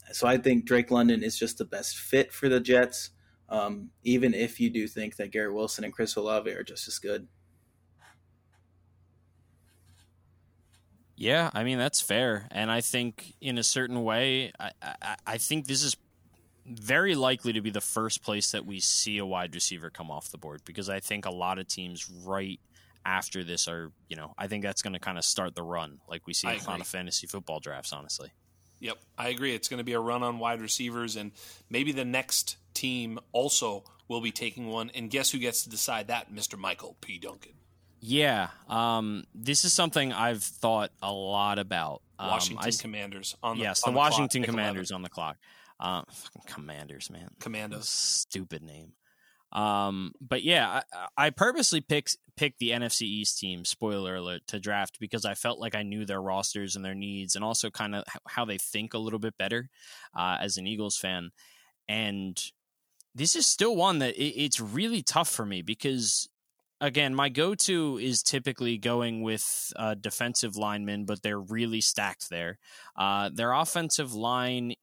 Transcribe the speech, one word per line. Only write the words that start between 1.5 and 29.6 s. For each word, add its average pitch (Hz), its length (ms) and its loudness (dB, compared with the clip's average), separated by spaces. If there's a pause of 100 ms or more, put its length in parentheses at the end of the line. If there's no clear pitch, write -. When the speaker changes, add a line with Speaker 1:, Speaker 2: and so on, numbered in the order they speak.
Speaker 1:
the 110 60 0
best - 320 -6
fit - 360 4
for 139 160 0
the 127 100 6
Jets, 123 520 4 (380)
um, 104 420 -2 (120)
even 123 320 6
if 117 240 0
you 117 120 4
do 110 180 0
think 107 280 -8
that 101 140 -4
Garrett 104 240 0
Wilson 107 300 -2
and - 80 -6
Chris - 240 0
Olave 107 340 0
are - 140 -6
just - 240 -10
as - 100 -6
good. 101 300 -4 (3750)
Speaker 2:
Yeah, 160 380 6
I 104 100 0
mean, 127 160 2
that's 131 220 4
fair. 110 500 2
And 110 220 0
I 117 80 2
think - 600 -2
in 127 180 -2
a 113 40 -2
certain 123 400 2
way, 127 560 2
I, - 140 -6 (100)
I, - 340 -6 (100)
I 113 120 -2
think 156 280 0
this 135 180 0
is 135 120 0 (680)
very 131 520 2
likely 131 380 2
to 110 60 2
be 107 100 -2
the 101 100 0
first - 420 0
place 104 300 0
that 107 120 -4
we 98 140 -8
see - 400 2
a 101 80 -2
wide 90 260 -2
receiver 85 380 -2
come 80 220 -10
off 73 180 -10
the 78 80 -14
board, 76 260 -12
because 92 240 -8
I 98 120 -2
think 101 260 -4
a 92 40 -2
lot 90 280 -2
of 92 80 -8
teams 90 420 -8 (160)
right 95 360 -4 (440)
after 92 380 -2
this 85 240 -2
are, 85 240 -6 (180)
you 80 60 -10
know, 78 240 -12
I 101 80 -4
think 101 160 -4
that's 98 180 -2
gonna 95 200 -4
kinda 90 220 -4
start 90 340 -2
the 87 80 -8
run 82 340 -6 (100)
like 85 160 -10
we 87 80 -12
see - 140 0
Speaker 3:
I 117 60 0
Speaker 2:
in 107 80 -2
a - 20 -10
lot - 120 -8
Speaker 3:
agree. 85 80 -6
Speaker 2:
of - 40 -8
fantasy 90 400 -6
football 80 320 -8
drafts, 71 340 -10
honestly. 73 380 -10 (480)
Speaker 3:
Yep, 110 180 -8 (220)
I 120 120 -2
agree. 127 260 -2
It's - 100 -4